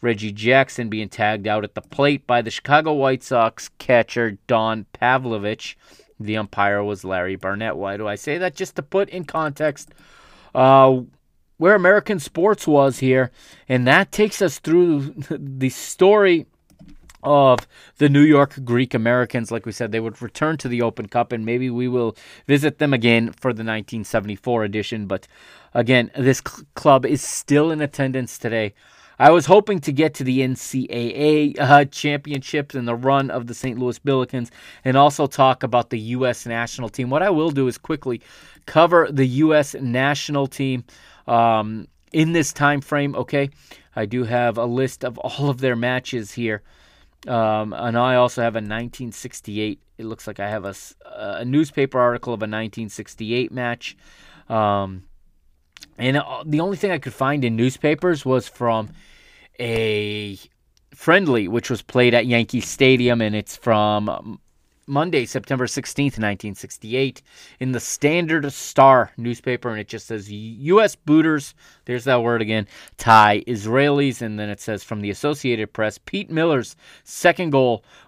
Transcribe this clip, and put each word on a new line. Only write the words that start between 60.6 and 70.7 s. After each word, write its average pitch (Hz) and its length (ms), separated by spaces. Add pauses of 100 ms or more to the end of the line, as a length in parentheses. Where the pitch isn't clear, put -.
friendly, 151 540
which 117 220
was 117 120
played 123 320
at 117 120
Yankee 117 360
Stadium, 123 600
and 107 140
it's 104 200
from, 107 540
um, 85 300 (460)
Monday, 143 400
September 127 400
sixteenth, 135 540
nineteen 101 360
sixty-eight, 123 640 (400)
in 131 100
the 123 80
Standard 156 720
Star - 640
newspaper, 120 540
and 107 100
it 101 80
just - 200
says, 104 220
"U 117 520